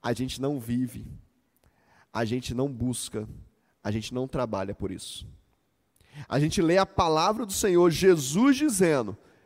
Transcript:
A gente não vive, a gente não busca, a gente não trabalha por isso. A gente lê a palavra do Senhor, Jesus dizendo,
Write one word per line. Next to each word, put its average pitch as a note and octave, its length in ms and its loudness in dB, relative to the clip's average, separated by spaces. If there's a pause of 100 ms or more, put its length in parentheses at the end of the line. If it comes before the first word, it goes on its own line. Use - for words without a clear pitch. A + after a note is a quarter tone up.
A A#2+ 120 -2
gente B2 260 -6
não C#3 200 -2
vive, A#2+ 460 -4 (1080)
a A2+ 100 -2
gente B2 300 -4
não C3 180 -2
busca, A2+ 560 -4 (560)
a G#2 60 -6
gente A2 240 -4
não B2+ 140 -4
trabalha G#2+ 480 -4
por F#2+ 160 -6
isso. - 360 -12 (1000)
A B2+ 100 0
gente E3 220 0
lê E3 160 4
a F#3+ 80 4
palavra F3+ 580 2
do G3 80 -8
Senhor, F3+ 380 4
Jesus E3+ 680 4
dizendo, F3 600 0 (280)